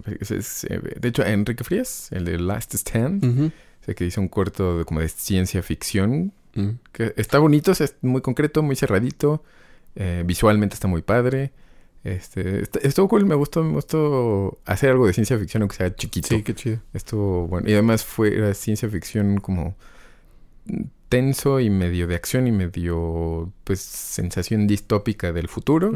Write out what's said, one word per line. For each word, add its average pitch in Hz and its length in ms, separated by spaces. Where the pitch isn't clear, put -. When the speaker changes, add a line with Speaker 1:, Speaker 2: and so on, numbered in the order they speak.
Speaker 1:
es, 101 100
es, - 400
eh, - 100
de 123 80
hecho, 120 160
Enrique 107 400
Frías, - 480
el 90 120
de 87 140
Last 98 360
Stand, 139 500
Speaker 2:
Ujú. 131 260
Speaker 1:
sé 98 120
que 90 80
hizo 87 160
un 95 80
corto 92 500
de, 82 60
como 80 160
de 80 80
ciencia 92 560
ficción, 120 680
Speaker 2:
Mm. 107 240
Speaker 1:
que 113 240
está 110 220
bonito, 151 340
o - 20
sea, 160 120
es - 140
muy 127 220
concreto, 151 400
muy 143 140
cerradito, 135 640
eh, 87 280
visualmente 104 500
está - 140
muy 85 140
padre. 127 500
Este, 95 600
est-, - 200
estuvo 180 260
cool, 208 180
me 170 80
gustó, 147 300
me 156 80
gustó 135 920
hacer 131 260
algo 127 160
de 92 60
ciencia 117 260
ficción, 104 240
aunque 101 140
sea 90 180
chiquito. - 340
Speaker 2:
Sí, 110 140
qué 107 120
chido. 110 240
Speaker 1:
Estuvo 95 540
bueno. 87 200
Y 107 60
además 110 300
fue, 107 320
era 104 180
ciencia 107 340
ficción 101 500
como 90 380
tenso 135 500
y 117 80
medio 90 380
de 87 80
acción 127 320
y 120 60
medio, 85 1000
pues, 95 160
sensación - 840
distópica 101 640
del 82 160
futuro. 165 480